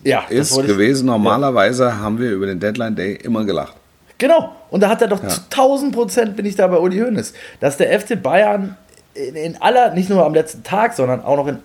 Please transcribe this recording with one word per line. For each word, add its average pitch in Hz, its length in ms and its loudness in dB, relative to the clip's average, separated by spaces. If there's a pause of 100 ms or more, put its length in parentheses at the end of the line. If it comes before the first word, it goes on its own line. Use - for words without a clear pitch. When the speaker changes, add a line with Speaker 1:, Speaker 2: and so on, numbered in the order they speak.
Speaker 1:
Ja, 127 260 0
das 143 200 0
Speaker 2:
ist 127 60 -2
Speaker 1:
wollte 135 160 2
ich 101 60 0
Speaker 2:
gewesen, 131 300 2
Speaker 1:
Ja. 123 60 2
Speaker 2:
„Normalerweise 120 840 2
haben 107 220 -4
wir 123 120 -2
über 98 140 -2
den 95 140 -4
Deadline 107 360 -4
Day 95 200 -4
immer 110 300 -4
gelacht.“ 80 280 -4 (460)
Speaker 1:
Genau. 311 320 2 (180)
Und 196 140 0
da 196 60 4
hat 226 120 0
er 226 60 2
doch 202 160 -2
Speaker 2:
Ja. 98 60 -6
Speaker 1:
zu - 200 -4
tausend 269 460 0
Prozent 220 400 -2
bin 202 100 -6
ich 202 100 -4
da 190 120 4
bei 180 100 2
Uli 185 220 0
Hoeneß, 220 340 -4 (260)
dass - 180 0
der 170 160 2
F 208 120 0
C 240 100 -4
Bayern 196 640 0 (380)
in, 139 200 -10
in 160 240 -8
aller, 226 360 4
nicht 185 140 0
nur 190 140 4
am 156 120 2
letzten 156 280 0
Tag, 220 300 0
sondern 127 300 -2
auch 143 140 0
noch 139 100 -2
in 139 160 -4